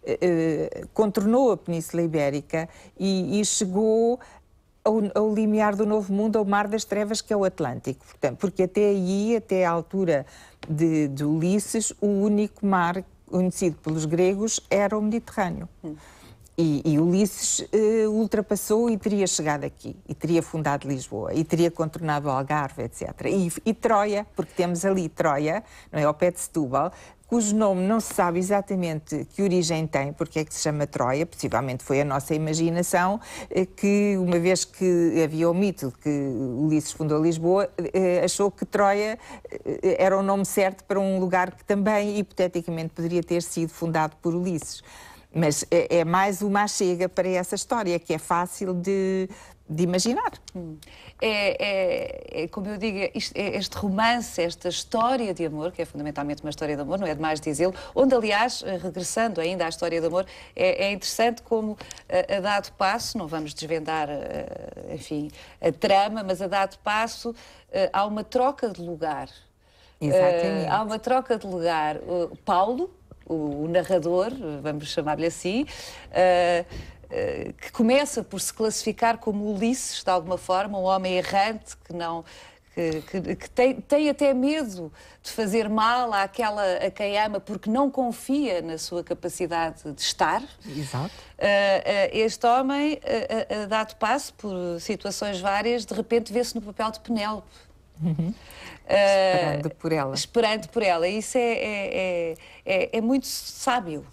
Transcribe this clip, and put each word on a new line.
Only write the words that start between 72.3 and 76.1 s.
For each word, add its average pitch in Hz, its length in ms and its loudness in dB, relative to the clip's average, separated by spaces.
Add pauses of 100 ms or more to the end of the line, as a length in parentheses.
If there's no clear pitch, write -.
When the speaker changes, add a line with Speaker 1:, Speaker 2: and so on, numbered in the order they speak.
Speaker 2:
Paulo, 220 540 0 (380)
o, 151 360 -4
o 165 40 -4
narrador, 180 600 2 (320)
vamos 151 260 -6
chamar-lhe 151 380 -2
assim, 196 400 -2 (460)